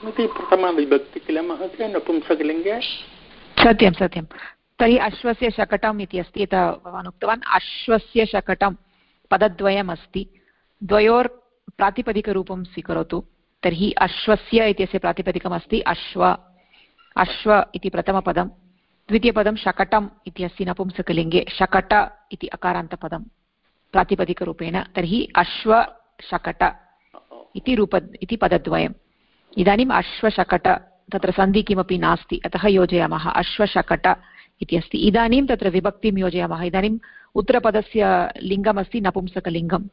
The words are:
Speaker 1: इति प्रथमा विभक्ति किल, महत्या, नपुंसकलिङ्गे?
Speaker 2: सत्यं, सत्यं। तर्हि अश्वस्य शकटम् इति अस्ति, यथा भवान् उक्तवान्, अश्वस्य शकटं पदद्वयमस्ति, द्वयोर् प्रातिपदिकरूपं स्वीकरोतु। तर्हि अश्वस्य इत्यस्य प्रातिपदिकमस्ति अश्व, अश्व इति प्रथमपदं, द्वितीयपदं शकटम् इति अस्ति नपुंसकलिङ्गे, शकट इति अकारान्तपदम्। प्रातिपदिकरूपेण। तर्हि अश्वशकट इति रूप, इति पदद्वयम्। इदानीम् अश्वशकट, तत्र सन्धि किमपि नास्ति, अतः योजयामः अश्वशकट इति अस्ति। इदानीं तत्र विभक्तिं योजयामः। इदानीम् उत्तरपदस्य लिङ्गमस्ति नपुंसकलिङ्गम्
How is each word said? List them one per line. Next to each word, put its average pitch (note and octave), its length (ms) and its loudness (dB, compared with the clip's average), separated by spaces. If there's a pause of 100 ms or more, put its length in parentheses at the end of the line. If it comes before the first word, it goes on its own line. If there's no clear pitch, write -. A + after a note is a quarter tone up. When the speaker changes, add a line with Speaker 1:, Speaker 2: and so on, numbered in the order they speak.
Speaker 1:
इति A3 200 0
प्रथमा F#3 420 2
विभक्ति C#3+ 500 2
किल, D#3 220 -4
महत्या, F3 460 -6
नपुंसकलिङ्गे? E3 920 -2 (800)
Speaker 2:
सत्यं, G#3+ 340 6
सत्यं। E3+ 300 -4 (560)
तर्हि A#3 180 6
अश्वस्य A3+ 540 -2
शकटम् G#3 500 -2
इति F3+ 180 -6
अस्ति, G3+ 240 -6
यथा F#3 280 0
भवान् F3 360 -12
उक्तवान्, G#3+ 400 -4
अश्वस्य - 800 0
शकटं G3 500 -2 (560)
पदद्वयमस्ति, G3 960 0 (540)
द्वयोर् G#3+ 440 4 (500)
प्रातिपदिकरूपं G3 840 -2
स्वीकरोतु। E3+ 600 -6 (400)
तर्हि F3+ 280 0
अश्वस्य G#3+ 760 0
इत्यस्य F#3+ 280 -2
प्रातिपदिकमस्ति F3+ 840 -4
अश्व, F3+ 560 0 (800)
अश्व G3 480 2 (100)
इति F#3+ 140 -4
प्रथमपदं, F3+ 580 -2 (640)
द्वितीयपदं G#3+ 460 2
शकटम् G3+ 540 0 (180)
इति F3+ 160 -8
अस्ति F3+ 220 -6
नपुंसकलिङ्गे, F3 840 -2
शकट F#3+ 640 2 (200)
इति - 160 -12
अकारान्तपदम्। F3 760 -6 (720)
प्रातिपदिकरूपेण। F3 880 -2 (120)
तर्हि F3+ 400 -2
अश्वशकट - 1400 0 (800)
इति B3+ 200 -2
रूप, G#3 200 0
इति - 400 -4
पदद्वयम्। E3 580 0 (640)
इदानीम् G#3 340 4
अश्वशकट, F3+ 760 0 (440)
तत्र F#3+ 200 -2
सन्धि G3 300 2
किमपि F#3 360 -2
नास्ति, E3+ 480 -2
अतः F#3 220 -2
योजयामः E3+ 600 2
अश्वशकट F3+ 880 0 (440)
इति - 160 -2
अस्ति। - 200 -4
इदानीं A#3 500 2
तत्र A3 220 0
विभक्तिं G3 480 -2
योजयामः। F3 460 -4
इदानीम् F#3+ 360 -2 (360)
उत्तरपदस्य G#3 920 2 (120)
लिङ्गमस्ति G3+ 600 -2
नपुंसकलिङ्गम् F3+ 920 -4